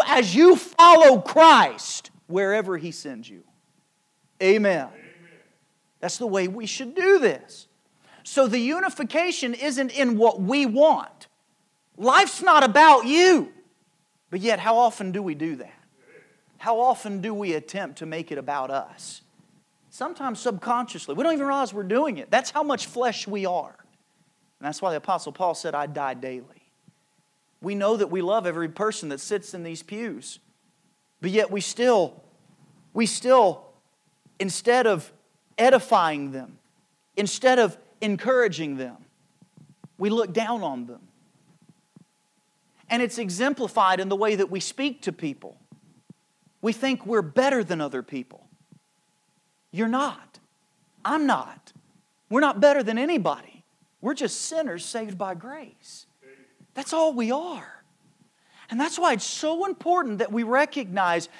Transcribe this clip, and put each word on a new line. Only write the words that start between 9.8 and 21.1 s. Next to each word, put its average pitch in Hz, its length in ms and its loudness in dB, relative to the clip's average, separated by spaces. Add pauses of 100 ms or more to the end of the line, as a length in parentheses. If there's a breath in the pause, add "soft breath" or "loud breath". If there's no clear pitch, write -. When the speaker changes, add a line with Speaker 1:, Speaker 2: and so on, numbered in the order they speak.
Speaker 1:
in 240 300 0
what 220 200 4
we 262 280 0
want. 269 600 0 (720)
Life's 277 460 2
not 311 200 6
about 262 440 6
you. 320 440 4 (800)
But 185 120 -8
yet, 208 180 0
how 226 180 2
often 220 340 0
do 202 120 -6
we 170 100 -6
do 151 220 -6
that? 120 180 -18 (840 soft breath)
How 226 220 -2
often 220 400 0
do 214 140 -6
we 202 220 -4
attempt 156 420 -10
to 165 80 -14
make 160 260 -10
it 143 60 -8
about 135 340 -6
us? - 500 -10 (680)
Sometimes 277 500 -10
subconsciously. 233 760 -6